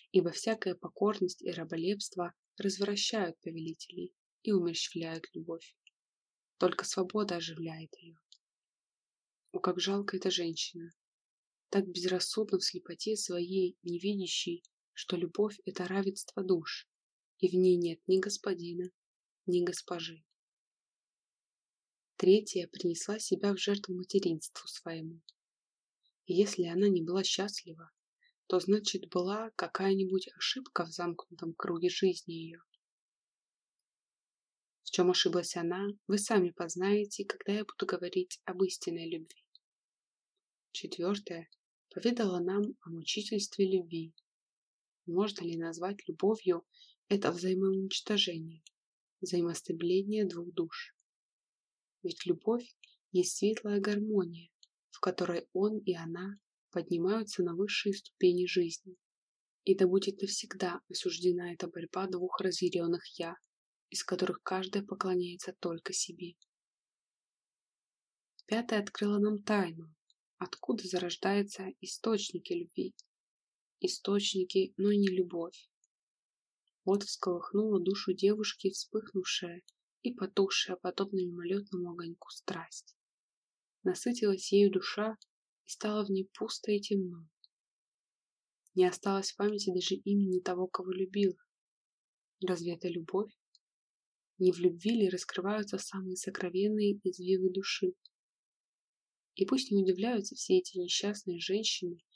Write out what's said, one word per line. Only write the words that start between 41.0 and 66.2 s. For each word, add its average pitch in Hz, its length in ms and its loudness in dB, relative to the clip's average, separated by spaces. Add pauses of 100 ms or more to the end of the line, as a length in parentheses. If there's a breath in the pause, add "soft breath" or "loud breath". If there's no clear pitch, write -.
поведала 208 460 2
нам 185 240 2 (180)
о - 80 -16
мучительстве 202 800 -2
любви. 170 440 -2 (920)
Можно 196 380 0
ли 170 140 -4
назвать 165 500 -6
любовью 180 580 2 (440 soft breath)
это 196 220 4
взаимоуничтожение, 185 1300 0 (580)
взаимоистребление 175 1040 0
двух 170 280 -6
душ? - 420 -6 (1080)
Ведь 170 220 -6
любовь 220 500 0 (360 soft breath)
есть 180 240 2
светлая 202 460 2
гармония, 202 680 0 (420)
в - 80 -20
которой 180 520 -2
он 208 280 2
и 185 160 0
она 175 420 -8 (320)
поднимаются 180 760 0
на 170 120 0
высшие 202 380 0
ступени 180 520 2
жизни. 180 500 0 (680)
И 190 120 6
да 190 120 6
будет 196 340 2
навсегда 185 580 -4 (100)
осуждена 175 640 0
эта 170 140 -6
борьба 170 400 -6
двух 180 320 -2
разъяренных 175 640 0 (140)
«я», 170 160 -6 (540)
из - 140 -6
которых 180 400 0
каждая 190 400 -2
поклоняется 185 760 -2
только 170 340 -6
себе. 175 420 -8 (2000)